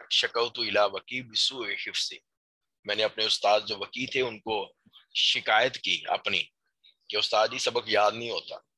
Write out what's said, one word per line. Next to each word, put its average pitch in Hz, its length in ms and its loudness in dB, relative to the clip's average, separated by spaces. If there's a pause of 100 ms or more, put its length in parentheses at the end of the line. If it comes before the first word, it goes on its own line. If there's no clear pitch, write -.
(160)
शकौतु 120 480 0
इला 104 220 4
वकी 101 360 -4
बिसुए 110 540 -2
हिफ्सी, - 440 -6 (680)
मैंने 104 160 0
अपने 107 220 0
उस्ताद 104 380 4
जो 104 140 -8
वकी 120 300 -8
थे 131 140 0
उनको 110 540 -4 (400)
शिकायत 120 600 2
की 87 320 -4
अपनी 95 300 0 (680)
कि 104 80 -4
उस्ताद 110 340 2
जी 127 80 -8
सबक 117 280 -2
याद 104 260 4
नहीं 117 180 -6
होता। - 320 -8 (140)